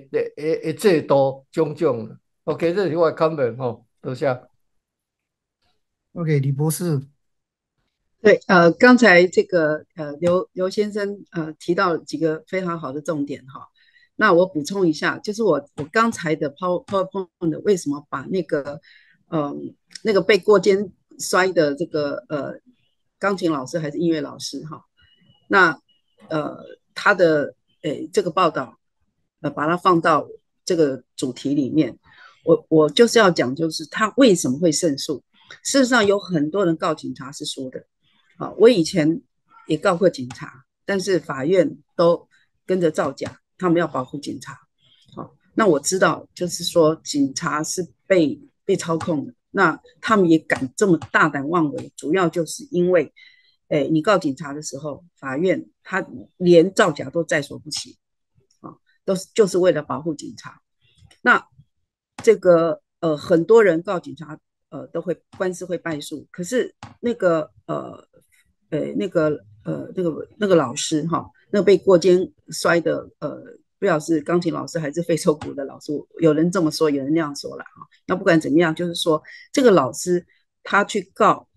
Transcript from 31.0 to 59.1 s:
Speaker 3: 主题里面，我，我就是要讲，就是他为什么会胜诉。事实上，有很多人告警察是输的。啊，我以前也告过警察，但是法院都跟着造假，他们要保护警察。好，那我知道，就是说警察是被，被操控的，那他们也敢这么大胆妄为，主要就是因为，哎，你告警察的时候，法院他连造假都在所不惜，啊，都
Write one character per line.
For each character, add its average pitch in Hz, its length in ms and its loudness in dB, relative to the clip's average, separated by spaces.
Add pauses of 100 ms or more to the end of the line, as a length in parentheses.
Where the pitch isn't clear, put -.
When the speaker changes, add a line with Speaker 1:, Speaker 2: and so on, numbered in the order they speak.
Speaker 3:
主 127 160 -6
题 135 220 -6
里 135 160 -2
面， 143 280 -2 (460)
我， 160 240 2
我 156 220 4
就 240 160 0
是 226 120 0
要 202 120 6
讲， 139 260 -2
就 165 140 -4
是 160 160 -10
他 214 320 -4
为 240 160 6
什 160 160 -2
么 131 80 -4
会 170 120 2
胜 147 280 -2
诉。 - 260 -8 (380)
事 - 160 -2
实 262 80 4
上， 233 200 2
有 202 120 2
很 165 320 -4
多 190 160 0
人 165 100 0
告 165 180 -2
警 131 200 -10
察 139 180 -16
是 147 140 -14
输 131 240 -10
的。 - 120 -16 (540)
啊， - 200 -10
我 220 140 8
以 202 120 4
前 160 380 0 (460)
也 156 100 -2
告 190 180 0
过 175 140 2
警 - 220 -4
察， - 340 -18 (220)
但 196 120 -2
是 185 200 0
法 139 260 -8
院 170 320 2 (180)
都 170 320 2 (380)
跟 190 160 -2
着 165 100 2
造 151 220 -2
假， - 260 -12 (200)
他 180 100 -2
们 165 100 2
要 170 80 0
保 135 160 -6
护 127 140 -14
警 127 240 -12
察。 - 180 -18 (560)
好， - 220 -10 (160)
那 220 140 2
我 156 120 4
知 180 200 -2
道， 175 340 2
就 180 140 -6
是 170 180 -8
说 160 400 4
警 139 300 -2
察 151 280 -4
是 170 240 -6 (200)
被， 165 340 2 (240)
被 196 100 0
操 165 220 -2
控 151 300 -4
的， - 80 -16 (160)
那 175 280 2 (220)
他 220 160 0
们 185 140 6
也 160 80 6
敢 131 360 -4
这 214 120 0
么 175 100 4 (160)
大 196 160 4
胆 139 220 -6
妄 165 200 0
为， 127 260 -12
主 143 180 -4
要 180 160 0
就 165 160 -4
是 - 240 -14
因 175 200 0
为， 175 220 2 (560)
哎， 143 240 0
你 156 80 2
告 202 160 2
警 151 180 -2
察 143 200 -12
的 151 80 -14
时 - 160 -14
候， 147 260 -12 (140)
法 135 180 -8
院 170 320 -2 (140)
他 185 200 -6 (360)
连 175 340 6
造 196 180 2
假 135 200 -8
都 170 120 -4
在 160 200 -2
所 147 160 -16
不 151 120 -20
惜， - 280 -12 (600)
啊， - 120 -16 (320)
都 190 100 -2